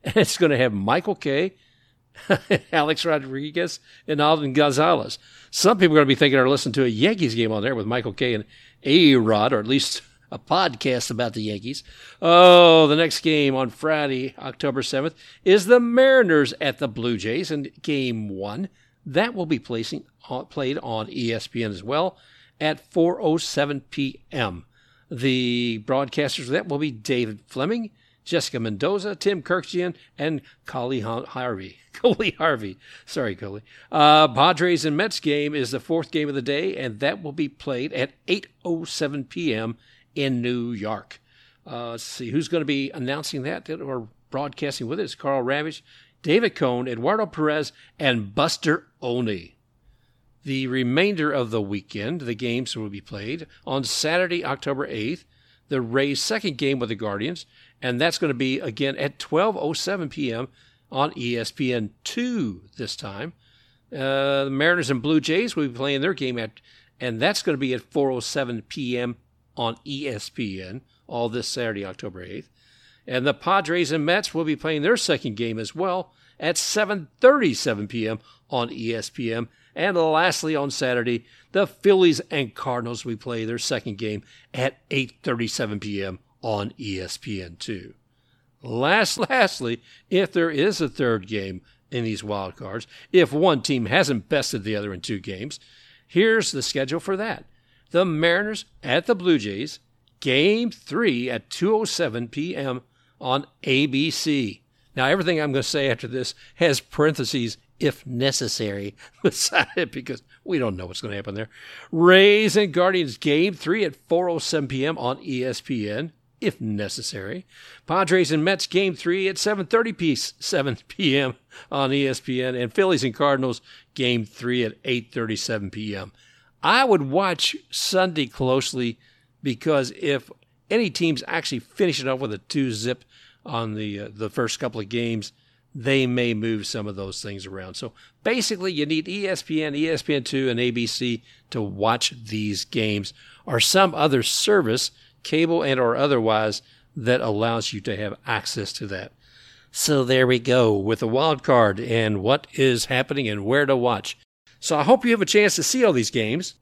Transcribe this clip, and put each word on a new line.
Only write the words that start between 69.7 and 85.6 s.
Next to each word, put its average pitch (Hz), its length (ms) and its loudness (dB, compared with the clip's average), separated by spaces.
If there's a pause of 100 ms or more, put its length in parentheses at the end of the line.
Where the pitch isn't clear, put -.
E 143 220 -8
S 110 220 -8
P 98 320 -6
N, 92 200 -14 (240)
all 120 220 -4
this 113 200 -6
Saturday, 110 380 -6
October 92 380 -14
eighth. 92 260 -14 (560)
And 127 220 -2
the 143 60 2
Padres 175 580 0
and 156 140 -2
Mets 180 280 0
will 160 120 -2
be 151 100 -2
playing 156 260 -4
their 220 160 2
second 127 380 -2
game 113 240 -4
as 107 160 -10
well 180 380 -4 (260)
at 165 180 -2
seven 208 520 -2 (100)
thirty-seven 139 720 4
P 113 180 -4
M 110 120 -4 (300)
on 120 220 -2
E 117 240 -6
S 110 140 -8
P 113 240 -6
N. 117 160 -6 (260)
And 185 220 -2
lastly, 160 580 2
on 143 160 -2
Saturday, 123 540 -2 (260)
the 190 160 2
Phillies 185 540 4 (100)
and 135 240 -4
Cardinals 120 500 -4
will 117 120 -6
play 113 280 -6
their 117 120 -4
second 113 400 -4
game 107 260 -6 (300)
at 131 260 -2 (100)
eight 135 340 -4
thirty-seven 113 580 -2